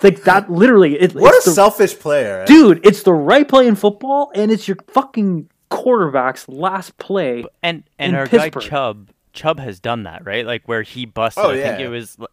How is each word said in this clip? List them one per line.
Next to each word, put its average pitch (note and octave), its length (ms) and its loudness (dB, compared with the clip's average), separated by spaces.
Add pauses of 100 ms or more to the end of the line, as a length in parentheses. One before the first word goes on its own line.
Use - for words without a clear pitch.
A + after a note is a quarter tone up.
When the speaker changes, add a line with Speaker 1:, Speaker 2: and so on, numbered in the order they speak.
Speaker 1:
like, G3 220 2
that G3 260 0
literally, F3+ 500 4
it, F3+ 140 0
Speaker 2:
What A#3+ 200 6
Speaker 1:
it's B4+ 120 4
Speaker 2:
a F3+ 40 4
Speaker 1:
the D#3+ 40 0
Speaker 2:
selfish G3+ 440 2
player. A2 480 -4
Speaker 1:
Dude, A#3+ 400 6
it's G3+ 160 4
the F#3 100 2
right F3+ 360 2
play C4 180 4
in A3 100 2
football, C4+ 580 -4
and G#3+ 160 -2
it's A3 180 -2
your F#3+ 80 -6 (120)
fucking G3 600 -4 (220)
quarterback's C#3 760 -4
last F3+ 500 -10
play C#3 440 -6
Speaker 3:
B-, - 60 -18 (140)
and, E3+ 200 -6 (160)
and C#3 160 -4
Speaker 1:
in C#3 40 -2
Speaker 3:
our C3+ 80 -6
Speaker 1:
Pittsburgh. D#3 360 -2
Speaker 3:
guy - 60 -14
Chubb, A2 400 -8 (240)
Chubb D#3 260 -6
has A2+ 220 -16
done A#2 240 -8
that, F2 200 -18
right? G#2+ 220 -8
Like, A#2 220 -10
where A2+ 140 -6
he B2 240 -14
busted, A2+ 380 -4
Speaker 2:
Oh, E3+ 60 0
Speaker 3:
I C3+ 100 -4
think B2 200 -6
Speaker 2:
yeah. C3 60 -10
Speaker 3:
it - 20 -12
was, A#2 280 -16 (160)